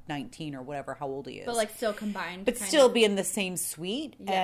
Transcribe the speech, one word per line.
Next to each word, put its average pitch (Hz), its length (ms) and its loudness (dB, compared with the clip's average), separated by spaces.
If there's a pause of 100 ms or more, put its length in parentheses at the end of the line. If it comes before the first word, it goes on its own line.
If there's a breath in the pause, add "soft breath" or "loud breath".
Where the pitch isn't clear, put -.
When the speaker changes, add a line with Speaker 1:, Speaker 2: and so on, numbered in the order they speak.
Speaker 1:
nineteen 147 460 -8
or 131 80 -10
whatever, 139 320 -8
how 143 120 -10
old 135 200 -8
he 101 120 -12
is. 95 80 -12
Speaker 2:
But, 240 100 -4
like, 214 180 -2
still 220 200 -2
combined, 190 500 -8
Speaker 1:
But 240 120 0
Speaker 2:
kind 202 120 -8
Speaker 1:
still 277 180 10
Speaker 2:
of? - 80 6
Speaker 1:
be 233 100 8
in 202 100 4
the 196 100 0
same 185 320 -2
suite, 208 640 -6
Speaker 2:
Yeah. 196 140 -4 (120)